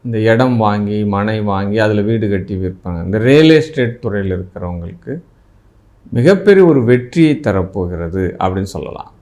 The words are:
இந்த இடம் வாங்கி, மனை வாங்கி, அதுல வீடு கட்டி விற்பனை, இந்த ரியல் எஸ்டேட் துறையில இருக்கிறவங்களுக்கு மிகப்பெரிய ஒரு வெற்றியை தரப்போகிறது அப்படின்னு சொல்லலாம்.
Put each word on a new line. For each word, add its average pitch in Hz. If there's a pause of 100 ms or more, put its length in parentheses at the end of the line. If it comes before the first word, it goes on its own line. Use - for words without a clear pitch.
இந்த 113 (140)
இடம் 123
வாங்கி, 104 (160)
மனை 107 (140)
வாங்கி, 101
அதுல 104
வீடு 110
கட்டி 95
விற்பனை, 90
இந்த 101
ரியல் 147
எஸ்டேட் 120
துறையில 98
இருக்கிறவங்களுக்கு 87 (1040)
மிகப்பெரிய 190
ஒரு 135 (100)
வெற்றியை 151 (140)
தரப்போகிறது 90 (200)
அப்படின்னு 92
சொல்லலாம். - (120)